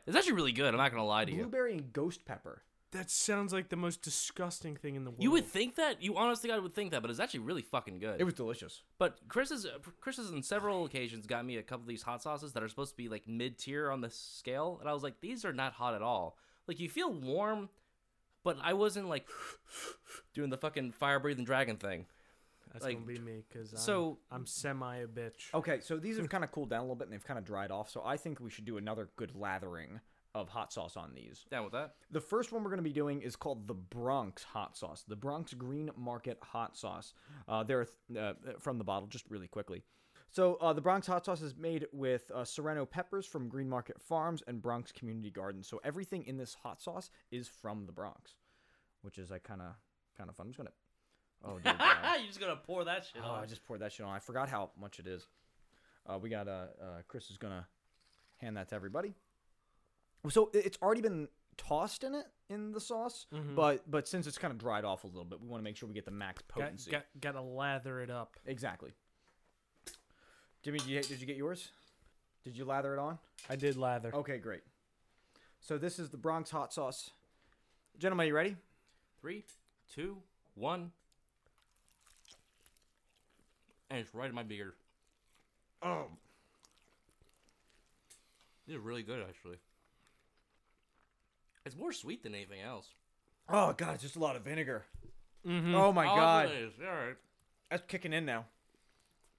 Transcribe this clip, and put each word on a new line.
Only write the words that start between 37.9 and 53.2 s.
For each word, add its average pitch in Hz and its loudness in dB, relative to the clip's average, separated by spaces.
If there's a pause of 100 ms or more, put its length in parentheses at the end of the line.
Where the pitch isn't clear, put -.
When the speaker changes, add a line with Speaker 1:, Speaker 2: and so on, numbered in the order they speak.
Speaker 2:
th-, 117 -4
uh, 104 0 (260)
from 131 -2
the 113 -2
bottle, 98 2
just 113 -10
really 95 -6
quickly. 98 -6 (460)
So, 180 6
uh, 165 6
the 147 4
Bronx 185 4
hot 175 2
sauce 180 0
is 143 -6
made 156 -2
with, 131 2
uh, 123 -4
Serrano 151 0
peppers 180 -2
from 127 -4
Green 135 -4
Market 127 -2
Farms 160 0
and 120 -6
Bronx 120 -2
Community 113 -6
Gardens. 95 -6
So 113 -8
everything 175 -4
in 131 -6
this 127 -8
hot - -10
sauce 180 -8 (220)
is 123 -6
from 107 -8
the 87 -12
Bronx, - -10 (640)
which 101 -14
is, 92 -10
like, 92 -8
kinda, 95 -10 (380)
kinda 87 -12
fun. 90 -12
I'm 117 -10
just 127 -14
gonna, 135 -10 (720)
oh, 98 -6
dear 175 4
God. - 2 (340)
Speaker 1:
<laughs> 311 4
You're 220 -2
just 196 -10
gonna 185 0
pour 175 -2
that 175 0
shit 117 -10